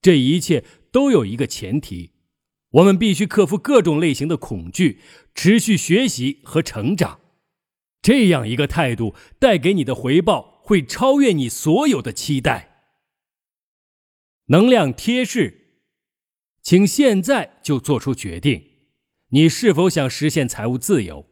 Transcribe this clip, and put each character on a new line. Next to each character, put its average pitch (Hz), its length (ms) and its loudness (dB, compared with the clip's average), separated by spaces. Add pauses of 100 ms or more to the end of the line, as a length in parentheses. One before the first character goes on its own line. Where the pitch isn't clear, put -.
这 180 160 6
一 139 220 2
切 151 240 -2 (280)
都 269 200 2
有 156 120 2
一 104 140 -8
个 131 80 -4
前 113 340 -8
提： 87 340 -14 (580)
我 165 120 6
们 196 140 4
必 202 160 0
须 170 140 -2
克 202 180 0
服 165 100 -4
各 240 280 2
种 151 160 0
类 160 140 0
型 139 140 -6
的 165 80 -2
恐 85 360 -12
惧， 147 280 -2 (360)
持 208 240 2
续 208 180 0
学 220 300 0
习 131 360 -6
和 - 200 -4
成 131 340 -6
长。 - 220 -6 (840)
这 233 280 4
样 135 160 0
一 117 120 -6
个 143 100 -2
态 135 300 -4
度 110 180 -6 (240)
带 226 180 4
给 160 160 0
你 160 120 0
的 127 100 -4
回 131 260 0
报 165 400 -4
会 175 240 0
超 269 360 0
越 254 100 4
你 139 160 -2
所 180 400 0
有 180 140 -2
的 104 100 -8
期 135 300 -6
待。 - 480 -6 (1600)
能 185 220 4
量 170 240 2
贴 247 300 -2
士， - 560 -6 (800)
请 190 240 4
现 214 380 2
在 226 400 -4
就 135 160 -2
做 135 180 -2
出 131 160 -4
决 87 280 -10
定， 113 200 -2 (680)
你 151 180 4
是 202 260 2
否 175 160 0
想 139 200 -2
实 147 200 -4
现 139 160 -2
财 113 220 -8
务 123 100 -4
自 123 280 -2
由？ 73 260 -18